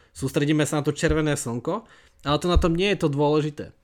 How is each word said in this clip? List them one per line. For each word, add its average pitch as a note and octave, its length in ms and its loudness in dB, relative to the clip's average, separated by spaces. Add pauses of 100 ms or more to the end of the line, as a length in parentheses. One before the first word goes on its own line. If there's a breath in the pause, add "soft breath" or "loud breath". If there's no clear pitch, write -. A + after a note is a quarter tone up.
(120)
Sústredíme D3 560 0
sa D3+ 140 0
na - 20 -6
to D3 120 0
červené D3+ 440 0
slnko, C#3 480 -6 (400 soft breath)
ale D3 140 2
to F3 100 -2
na - 80 6
tom E3 160 2
nie F#3+ 160 0
je F3+ 80 -2
to E3+ 80 0
dôležité. D3 640 0 (120)